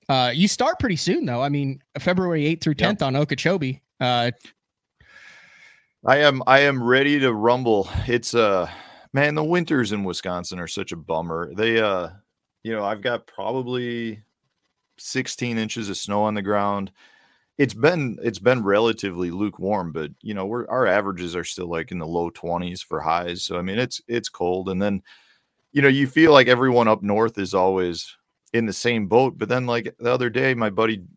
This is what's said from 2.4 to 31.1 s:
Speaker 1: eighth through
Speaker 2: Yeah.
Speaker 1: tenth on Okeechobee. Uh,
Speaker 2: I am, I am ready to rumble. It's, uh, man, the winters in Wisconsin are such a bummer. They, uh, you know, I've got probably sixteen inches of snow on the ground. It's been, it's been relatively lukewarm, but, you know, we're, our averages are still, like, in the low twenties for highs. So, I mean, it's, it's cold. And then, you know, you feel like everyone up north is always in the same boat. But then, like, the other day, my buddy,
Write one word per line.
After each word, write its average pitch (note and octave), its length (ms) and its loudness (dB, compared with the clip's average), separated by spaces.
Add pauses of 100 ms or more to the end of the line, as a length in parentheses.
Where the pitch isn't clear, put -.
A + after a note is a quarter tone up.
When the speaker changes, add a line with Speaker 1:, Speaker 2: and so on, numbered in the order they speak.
Speaker 1:
eighth E3 180 0
through D#3 160 2
Speaker 2:
Yeah. - 100 2
Speaker 1:
tenth G#3 120 -2
on C3+ 160 0
Okeechobee. D3 640 -2 (200)
Uh, A#2+ 320 0 (1700)
Speaker 2:
I C3 140 4
am, C#3+ 280 2
I C3+ 140 6
am C#3 220 2
ready C#3 380 2
to C3 120 2
rumble. A2 560 2 (180)
It's, A#2+ 280 -2
uh, G2+ 340 2 (440)
man, D3 220 0
the D#3 100 -2
winters D#3 480 0
in G2+ 120 -4
Wisconsin F2+ 540 -6
are F2 100 -8
such - 240 -8
a E2+ 40 -8
bummer. E2 580 -6
They, A2+ 260 2
uh, F#2 300 -2 (540)
you A2+ 80 -8
know, G#2+ 120 -4
I've G2+ 180 -4
got A#2 240 -4
probably A#2+ 920 -6 (800)
sixteen B2 580 -6
inches A2 320 -4
of F#2+ 80 -6
snow G#2 280 -2
on G#2+ 100 0
the G#2 80 -4
ground. G2+ 480 -2 (680)
It's B2 160 2
been, C3+ 480 0
it's G#2 160 -2
been A#2 260 2
relatively G2 640 2
lukewarm, F#2+ 600 -4
but, D2+ 200 -6 (100)
you G#2+ 100 -10
know, G2 140 -4
we're, A#2 220 -6
our B2 180 0
averages F#2+ 500 0
are F2 80 -4
still, F2 240 -8
like, E2 240 -6
in F2+ 60 -6
the D#2+ 80 -6
low E2+ 240 -2
twenties F2 500 -6
for - 220 -6
highs. E2+ 400 -2
So, F#2 160 -6
I F2 40 -4
mean, F#2+ 160 -4
it's, B2+ 300 -4
it's A#2 220 -4
cold. F2+ 400 -2
And F#2 100 -2
then, G2+ 220 -2 (720)
you C#3+ 100 2
know, C#3 60 8
you C3+ 180 4
feel D#3+ 260 6
like C3 160 10
everyone A#2+ 400 6
up G#2+ 140 4
north G#2+ 340 0
is F#2+ 160 -4
always F#2 640 0 (360)
in A#2 140 0
the G2+ 60 -4
same A2+ 340 -2
boat. A#2+ 320 4
But A2 100 -4
then, B2 180 -2
like, A#2+ 320 -4
the A#2+ 140 0
other B2 180 0
day, C3 240 0
my A2+ 160 -2
buddy, G#2+ 320 0 (140)